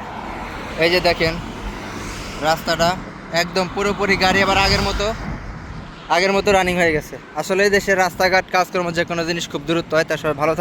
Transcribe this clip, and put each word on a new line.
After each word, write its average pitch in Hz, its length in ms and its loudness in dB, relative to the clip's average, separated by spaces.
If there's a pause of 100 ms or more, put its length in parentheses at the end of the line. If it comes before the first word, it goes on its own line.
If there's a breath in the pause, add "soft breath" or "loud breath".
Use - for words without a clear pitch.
(840)
এই 170 100 4
যে 180 140 4
দেখেন 170 260 2 (1160)
রাস্তাটা 165 400 0 (520)
একদম 175 240 -2 (100)
পুরোপুরি 202 480 0
গাড়ি 185 220 4
আবার 190 200 4
আগের 202 220 2
মতো, 196 180 -2 (1080)
আগের 190 200 4
মতো 196 160 2
রানিং 185 300 4
হয়ে 165 140 4
গেছে। 143 200 -6 (260)
আসলে 190 220 2
এই 202 120 4
দেশের 196 280 2
রাস্তাঘাট 185 420 2 (100)
কাজকর্ম 180 320 0 (100)
যে 170 120 2
কোনো 170 200 -2
জিনিস 170 220 -2
খুব 151 180 -4
দ্রুত 165 260 0
হয়। 160 140 4
তা 160 120 -2
সবাই 151 200 0
ভালো 160 200 2